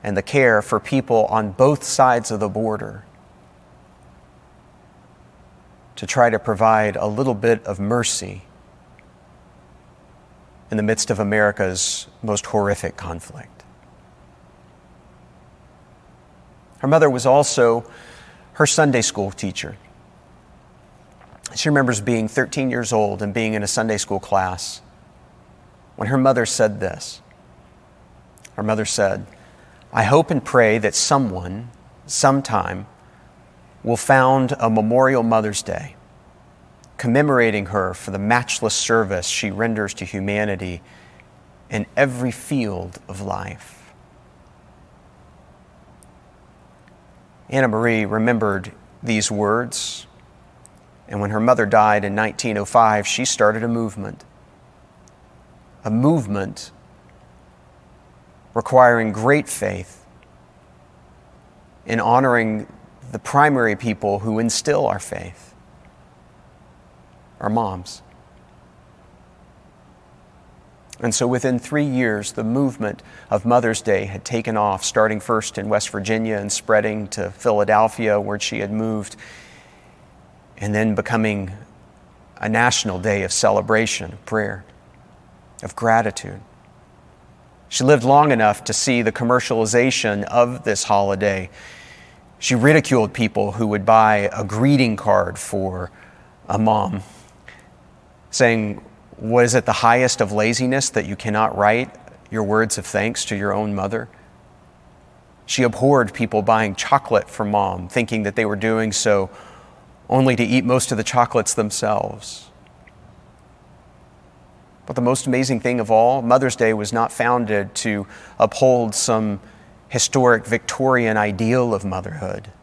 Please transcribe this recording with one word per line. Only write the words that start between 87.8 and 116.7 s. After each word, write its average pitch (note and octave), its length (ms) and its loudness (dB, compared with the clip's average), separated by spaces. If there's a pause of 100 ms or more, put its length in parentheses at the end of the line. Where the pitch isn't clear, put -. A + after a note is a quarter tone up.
lived C3+ 180 6
long C#3+ 280 6
enough A2 340 2
to A2+ 80 -6
see A#2+ 280 0
the A2 120 0
commercialization A#2 1120 0
of B2 400 0
this G#2+ 180 -2
holiday. G2 640 0 (920)
She - 160 -2
ridiculed B2+ 580 4
people G#2 400 -2
who A2 140 -2
would G#2 180 -2
buy G#2+ 480 6
a A2 100 -6
greeting A#2 540 2
card G2 420 0
for F#2 520 -6 (580)
a F#2+ 80 -2
mom, G#2 460 0 (1300)
saying, A2 500 2 (360)
"What A#2 260 2
is A#2+ 120 2
it, A#2+ 100 2
the A2 80 0
highest B2 480 2
of G2+ 100 0
laziness A#2+ 580 0
that - 160 -2
you G2 120 -8
cannot G#2+ 400 -2
write A2 360 2 (380)
your A2 120 -4
words G#2+ 340 0
of G2 80 -10
thanks G#2+ 400 -4
to G#2+ 100 -6
your G2+ 180 -2
own G#2 220 -4
mother?" G#2+ 320 -6 (1400)
She - 180 -2
abhorred B2 500 2
people A2 280 -2
buying G#2+ 340 2
chocolate - 540 0
for - 140 -8
mom, F#2+ 460 -2
thinking A2+ 340 -2
that G2+ 140 -4
they A2+ 80 0
were G#2 100 -2
doing A2 380 -2
so G2 360 0 (760)
only C3 300 4
to A#2+ 60 0
eat B2+ 200 2
most B2+ 280 0
of A#2 60 -2
the G#2+ 60 -4
chocolates A#2+ 500 0
themselves. G#2 960 -4 (2250)
But C3+ 100 -8
the B2 80 0
most B2+ 240 0
amazing B2+ 320 0
thing B2 200 -2
of A2 120 -2
all, A#2+ 320 4
Mother's B2+ 320 4
Day A2+ 180 2